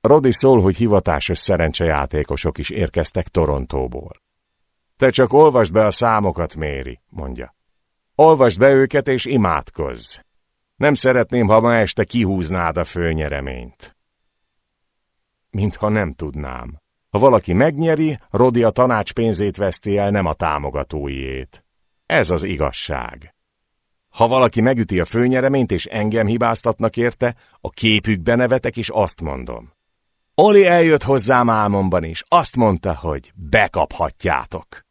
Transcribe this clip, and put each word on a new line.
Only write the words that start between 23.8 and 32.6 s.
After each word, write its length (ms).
Ha 200
valaki 320
megüti 400
a 40
főnyereményt, 680
és 140
engem 400
hibáztatnak 680
érte, 400
a 100
képükbe 640
nevetek, 420
és 120
azt 320
mondom: 520
„Oli 320
eljött 360
hozzám 480
álmomban, 540
és 240
azt 280
mondta, 400